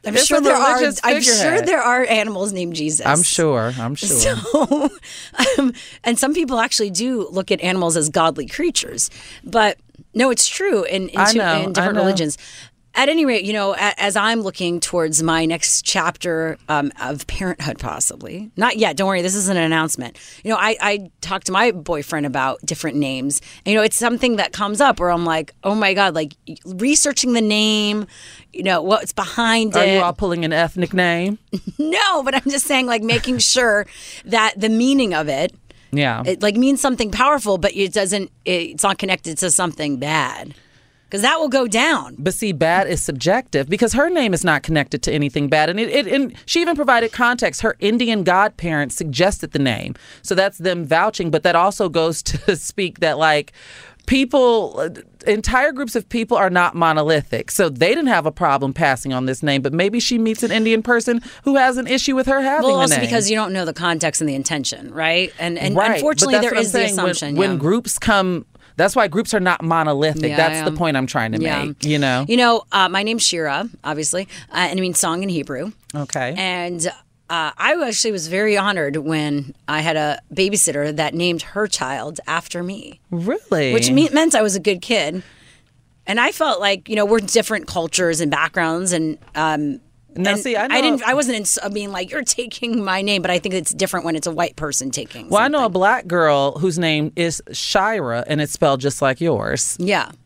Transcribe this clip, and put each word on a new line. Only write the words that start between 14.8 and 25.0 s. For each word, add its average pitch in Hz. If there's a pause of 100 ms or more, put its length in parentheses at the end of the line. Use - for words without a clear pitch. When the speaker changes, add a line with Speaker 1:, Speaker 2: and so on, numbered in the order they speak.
Speaker 1:
my 165
next -
chapter, 165 (100)
um, 143
of 139
parenthood, -
possibly. -
Not 226
yet. 214
Don't 190
worry. 185
This 185
isn't 190
an 170
announcement. 160 (260)
You 208
know, 220
I, 220
I 202 (100)
talked 190
to 190
my 214
boyfriend 156
about 135
different 151
names. 135 (240)
And, 202
you -
know, 214
it's 214
something 233
that 196
comes 208
up 269
where 175